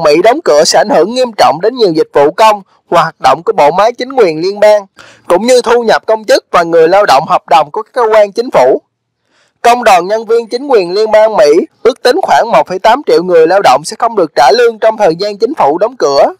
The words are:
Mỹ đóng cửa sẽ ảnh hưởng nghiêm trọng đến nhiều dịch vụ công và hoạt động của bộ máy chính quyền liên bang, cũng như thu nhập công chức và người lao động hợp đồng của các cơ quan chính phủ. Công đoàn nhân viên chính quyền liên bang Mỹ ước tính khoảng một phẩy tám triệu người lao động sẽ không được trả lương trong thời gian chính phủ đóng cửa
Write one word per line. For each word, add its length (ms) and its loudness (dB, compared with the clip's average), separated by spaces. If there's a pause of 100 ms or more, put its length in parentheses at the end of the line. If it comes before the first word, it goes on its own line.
Mỹ 180 2
đóng 220 2
cửa 200 2
sẽ 140 0
ảnh 100 0
hưởng 260 0
nghiêm 180 -4
trọng 280 -2
đến 160 -4
nhiều 160 0
dịch 200 -2
vụ 180 2
công 320 0 (260)
và 140 2
hoạt 180 -8
động 240 0
của 80 -2
bộ 180 0
máy 220 0
chính 200 -12
quyền 280 0
liên 200 -6
bang, 260 2 (420)
cũng 180 0
như 160 2
thu 200 0
nhập 240 -2
công 180 -2
chức 260 -2
và 120 0
người 260 2
lao 180 2
động 220 2
hợp 200 -2
đồng 240 2
của 100 -8
các 100 -20
cơ 100 -2 (100)
quan 200 2
chính 180 -6
phủ. 320 0 (800)
Công 220 0
đoàn 220 2
nhân 200 -4
viên 220 -2
chính 180 -8
quyền 260 0
liên 180 -2
bang 260 2
Mỹ 300 2 (160)
ước 200 -2
tính 200 0
khoảng 300 0
một 140 2
phẩy 120 -8
tám 280 0
triệu 160 2
người 240 2
lao 160 0
động 220 0
sẽ 140 -12
không 180 -4
được 180 -2
trả 240 2
lương 200 0
trong 180 0
thời 200 0
gian 220 -8
chính 160 -4
phủ 240 -2
đóng 180 -4
cửa 420 0